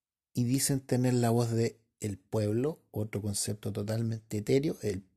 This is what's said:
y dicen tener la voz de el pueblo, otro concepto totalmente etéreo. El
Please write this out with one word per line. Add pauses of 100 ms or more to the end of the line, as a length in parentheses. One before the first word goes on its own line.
(340)
y
dicen
tener
la
voz
de (220)
el
pueblo, (120)
otro
concepto
totalmente
etéreo.
El (120)